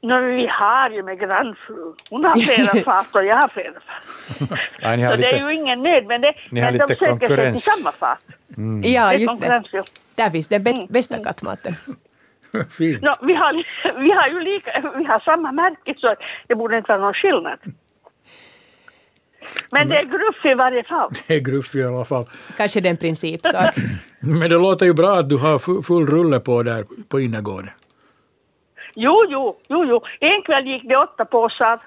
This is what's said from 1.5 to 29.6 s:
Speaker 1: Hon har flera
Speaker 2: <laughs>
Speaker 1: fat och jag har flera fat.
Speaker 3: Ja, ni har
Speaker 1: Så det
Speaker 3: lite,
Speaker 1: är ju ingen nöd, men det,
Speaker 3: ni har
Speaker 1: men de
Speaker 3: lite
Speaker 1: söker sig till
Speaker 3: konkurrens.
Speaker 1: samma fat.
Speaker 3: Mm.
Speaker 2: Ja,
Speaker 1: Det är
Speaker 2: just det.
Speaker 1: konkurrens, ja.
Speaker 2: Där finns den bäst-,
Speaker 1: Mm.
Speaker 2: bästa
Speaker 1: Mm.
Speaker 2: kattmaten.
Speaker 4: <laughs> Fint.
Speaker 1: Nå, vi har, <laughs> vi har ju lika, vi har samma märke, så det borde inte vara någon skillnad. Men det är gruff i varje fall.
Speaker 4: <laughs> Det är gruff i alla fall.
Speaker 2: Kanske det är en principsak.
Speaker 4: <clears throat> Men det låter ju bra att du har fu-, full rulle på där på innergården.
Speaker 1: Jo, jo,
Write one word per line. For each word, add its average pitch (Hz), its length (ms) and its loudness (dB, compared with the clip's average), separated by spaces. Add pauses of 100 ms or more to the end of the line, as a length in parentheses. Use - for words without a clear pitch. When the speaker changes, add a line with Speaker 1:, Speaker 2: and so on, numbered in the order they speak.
Speaker 1:
Hon 262 160 -4
har 330 140 4
flera 226 440 2
Speaker 2:
<laughs> - 20 -4
Speaker 1:
fat 190 300 0
och 196 100 4
jag 208 100 4
har 269 120 4
flera - 260 -8
fat. - 840 -10 (220)
Speaker 3:
Ja, 113 140 0
ni 120 80 0
har 123 80 2
Speaker 1:
Så 120 100 2
det - 0 - (100)
Speaker 3:
lite, 262 80 2
Speaker 1:
är 277 100 -4
ju 311 60 -2
ingen 262 280 -4
nöd, 294 220 2
men 240 160 -2
det, 285 120 2 (160)
Speaker 3:
ni 120 120 -4
har 127 100 2
Speaker 1:
men 123 80 0
de - 40 4
Speaker 3:
lite 277 120 2
Speaker 1:
söker 381 100 0
sig 123 140 2
till 233 80 -2
Speaker 3:
konkurrens. 135 360 2
Speaker 1:
samma 359 280 0
fat. - 340 -4 (320)
Speaker 3:
Mm. 110 240 -4 (100)
Speaker 2:
Ja, 240 180 4
Speaker 1:
Det 180 60 4
är 196 40 2
Speaker 2:
just 226 140 0
det. 233 60 -8
Speaker 1:
konkurrens, 233 320 -2
ja. 190 120 -4 (320)
Speaker 2:
Där 220 140 2
finns 160 180 -4
den 202 160 0
bäst-, 240 140 0
Speaker 1:
Mm. 202 160 -8
Speaker 2:
bästa 240 220 0
Speaker 1:
Mm. 208 100 -8
Speaker 2:
kattmaten. - 500 -10 (460)
Speaker 4:
<laughs> - 560 -10
Fint. 160 240 0
Speaker 1:
Nå, 285 100 2 (100)
vi 285 140 2
har, 320 180 2
<laughs> 311 500 -6
vi 320 80 6
har 349 160 4
ju 330 120 -4
lika, 320 580 -6
vi 302 60 -4
har 240 160 0
samma 320 320 0
märke, 311 460 -2
så 226 180 0 (320)
det 240 80 0
borde 226 220 -2
inte 220 140 -2
vara 196 100 2
någon 202 120 0
skillnad. 196 460 -2 (2000)
Men 285 180 2
det 302 80 2
är 294 80 2
gruff 392 400 -4
i 277 80 4
varje 254 300 0
fall. 285 360 -4
Speaker 4:
<laughs> - 80 -20
Det 165 80 2
är 151 40 2
gruff 135 360 -4
i 135 80 -2
alla 123 220 -4
fall. 123 200 -4 (320)
Speaker 2:
Kanske 208 240 0
det 180 80 2
är - 20 2
en 170 60 -2
principsak. 170 760 -2 (220)
Speaker 4:
<clears throat> - 220 -20
Men 151 200 0 (100)
det 170 80 6
låter 185 280 4
ju 180 80 6
bra 180 240 4
att 147 120 0
du 143 80 2
har 143 220 2
fu-, 185 240 -2
full 170 240 2
rulle 151 320 4
på 120 240 0
där 113 220 -4 (240)
på 139 100 -2
innergården. 104 500 -6 (1300)
Speaker 1:
Jo, 311 340 4
jo, 269 280 -4 (100)